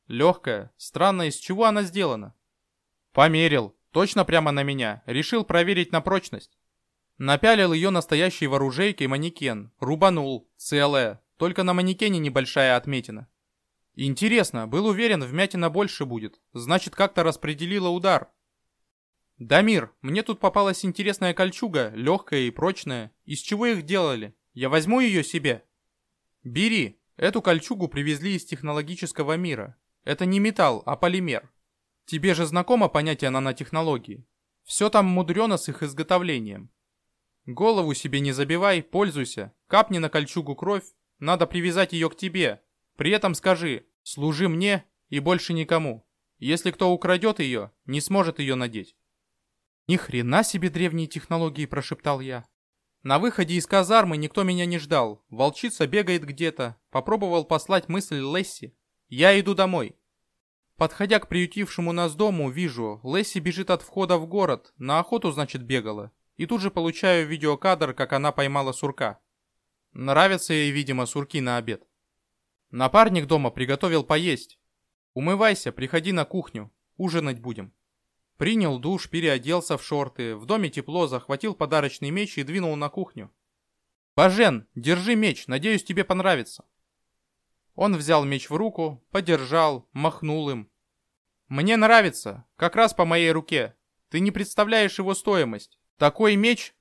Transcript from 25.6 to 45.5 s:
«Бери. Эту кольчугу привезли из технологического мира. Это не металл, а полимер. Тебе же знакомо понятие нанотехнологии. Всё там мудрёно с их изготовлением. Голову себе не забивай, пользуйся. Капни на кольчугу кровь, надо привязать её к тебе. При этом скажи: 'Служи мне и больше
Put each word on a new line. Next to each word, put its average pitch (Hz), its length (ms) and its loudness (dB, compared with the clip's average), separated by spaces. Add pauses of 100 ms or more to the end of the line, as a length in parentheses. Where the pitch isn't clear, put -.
«Бери. 147 560 0 (180)
Эту 196 240 0
кольчугу 175 460 0
привезли 151 480 -2
из 165 100 -6
технологического 151 920 -6
мира. 143 400 -6 (260)
Это 147 220 -2
не 196 140 2
металл, 185 460 2
а 143 100 -4
полимер. 175 560 -2 (540)
Тебе 160 280 0
же 165 120 0
знакомо 180 440 2
понятие 151 400 -2
нанотехнологии. 131 960 -4 (380)
Всё - 260 0
там 214 160 6
мудрёно 180 520 2
с - 120 -8
их 147 140 -8
изготовлением. 143 880 -2 (720)
Голову 180 480 0
себе 139 260 -4
не 139 120 0
забивай, 165 500 2
пользуйся. 143 720 -4 (140)
Капни 202 300 2
на 160 120 -2
кольчугу 147 460 -4
кровь, 190 300 -4 (340)
надо 165 280 0
привязать 180 460 0
её 160 160 0
к - 80 -18
тебе. 170 440 -2 (340)
При 147 160 0
этом 208 220 2
скажи: 165 520 0 (180)
'Служи 151 440 -2
мне 185 380 0 (240)
и 143 100 -4
больше 175 340 0